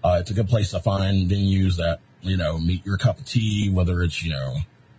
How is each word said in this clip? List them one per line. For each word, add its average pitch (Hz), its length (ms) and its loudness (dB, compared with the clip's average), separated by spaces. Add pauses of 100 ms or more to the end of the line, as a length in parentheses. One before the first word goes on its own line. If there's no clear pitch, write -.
Uh, 87 180 4
it's 90 120 -6
a - 20 -4
good 101 140 0
place 113 240 2
to 95 80 -4
find 98 500 0
venues 95 460 2
that, 82 240 -2 (220)
you 95 140 -2
know, 82 220 -2
meet 85 260 -2
your 98 120 -2
cup 101 240 0
of - 40 -14
tea, 104 460 0
whether 90 320 2
it's, 82 220 -2
you 82 80 -4
know, 67 240 -6 (420)